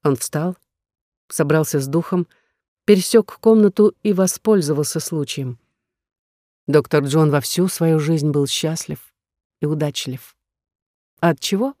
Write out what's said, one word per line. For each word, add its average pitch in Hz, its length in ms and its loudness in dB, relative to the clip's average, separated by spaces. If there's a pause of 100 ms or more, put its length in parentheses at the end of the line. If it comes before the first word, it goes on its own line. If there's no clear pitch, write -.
Он 143 120 2
встал, 160 420 -6 (720)
собрался 156 500 -2
с 135 80 -6
духом, 170 400 -2 (580)
пересёк 208 540 2
комнату 208 640 4
и 214 100 0
воспользовался 170 880 0
случаем. 135 600 -8 (1080)
Доктор 147 360 2
Джон 147 280 2
во 143 100 2
всю 180 260 -2
свою 160 320 0
жизнь 151 300 0
был 143 180 0
счастлив - 680 -8 (480)
и - 40 -4
удачлив. 147 680 -6 (840)
От 165 200 0
чего? 240 420 -4